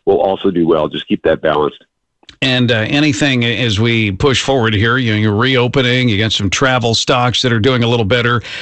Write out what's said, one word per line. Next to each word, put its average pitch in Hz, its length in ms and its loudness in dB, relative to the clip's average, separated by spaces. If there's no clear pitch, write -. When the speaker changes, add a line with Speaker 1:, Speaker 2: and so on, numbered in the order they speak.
Speaker 1:
will 98 160 2
also 95 320 0
do 85 160 0
well. 78 220 2
Just 73 180 -10
keep - 160 -4
that 80 180 2
balanced. 76 440 -2
Speaker 2:
And, 127 300 0
uh, 110 180 0
anything 143 560 0
as 113 340 -2
we 113 320 0
push 127 300 0
forward 117 320 0
here, 117 240 0
you 117 160 -2
know, 104 40 0
you're 107 180 0
reopening, 123 760 0
you 98 80 0
got 110 160 0
some 98 160 -2
travel 123 440 0
stocks 123 500 0
that 123 100 2
are 113 60 0
doing 123 240 2
a 117 40 0
little 117 180 0
better. 120 360 0